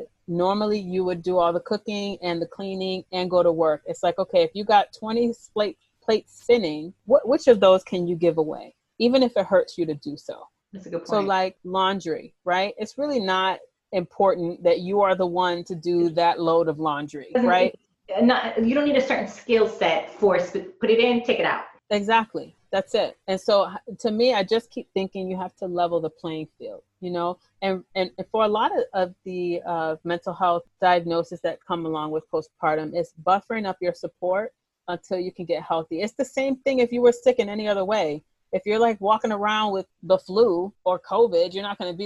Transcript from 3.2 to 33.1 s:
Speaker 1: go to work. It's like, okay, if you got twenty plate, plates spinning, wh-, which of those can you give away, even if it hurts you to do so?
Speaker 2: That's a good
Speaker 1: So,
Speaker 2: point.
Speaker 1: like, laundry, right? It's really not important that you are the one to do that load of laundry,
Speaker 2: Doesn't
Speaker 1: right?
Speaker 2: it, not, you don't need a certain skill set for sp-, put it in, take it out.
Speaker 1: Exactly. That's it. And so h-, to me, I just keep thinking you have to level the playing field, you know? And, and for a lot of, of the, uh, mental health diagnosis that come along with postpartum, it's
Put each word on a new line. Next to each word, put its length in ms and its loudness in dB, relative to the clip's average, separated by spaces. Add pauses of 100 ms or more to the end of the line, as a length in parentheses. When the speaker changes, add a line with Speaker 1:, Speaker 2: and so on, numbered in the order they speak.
Speaker 1:
go 140 4
to 80 4
work. 340 0
It's 180 -10
like, 160 0
okay, 240 2
if 100 -4
you 100 -6
got 300 2
twenty 400 -2 (200)
plate, 240 -2 (240)
plates 300 -2 (100)
spinning, 520 0 (120)
wh-, 200 2
which 220 0
of 120 8
those 240 6
can 240 -4
you 80 -2
give 220 2
away, 380 -4 (240)
even 220 4
if 160 0
it 80 2
hurts 320 2
you 80 -2
to 80 -4
do 240 -12
so? 300 -16 (240)
Speaker 2:
That's 140 -18
a 40 -18
good 180 -8
Speaker 1:
So, 100 0
Speaker 2:
point. 100 0
Speaker 1:
like, 360 0
laundry, 680 -2 (120)
right? 320 0
It's 200 -10
really 220 -2
not 400 0 (320)
important 720 0
that 160 4
you 220 0
are 140 4
the 120 0
one 380 0
to 100 -8
do 340 0 (120)
that 200 2
load 260 4
of 120 -2
laundry, 540 -4
Speaker 2:
Doesn't 140 2
Speaker 1:
right? 260 4 (340)
Speaker 2:
it, 160 0
not, 400 2
you 120 2
don't 100 2
need 120 2
a 40 4
certain 260 -2
skill 400 2
set 420 -2 (100)
for 200 4
sp-, 400 -6
put 100 0
it 100 6
in, 240 4
take 160 0
it 60 0
out. 200 -4 (240)
Speaker 1:
Exactly. 680 -2 (160)
That's 240 -2
it. 220 -2 (100)
And 120 -2
so 300 2
h-, 300 -14
to 120 -2
me, 220 2
I 100 2
just 280 -2
keep 220 -12
thinking 360 -4
you 80 -6
have 200 -10
to 100 -8
level 340 0
the 80 -4
playing 380 -10 (100)
field, 240 -14 (180)
you 120 -8
know? 260 -4 (240)
And, 220 -2 (120)
and 160 -2 (200)
for 120 2
a 40 4
lot 280 0
of, 80 0 (100)
of 220 -2 (100)
the, 400 -4
uh, 380 -4
mental 300 -6
health 300 0 (180)
diagnosis 600 0
that 240 -6
come 200 -4
along 260 -4
with 200 -4
postpartum, 600 -4
it's 200 -4 (100)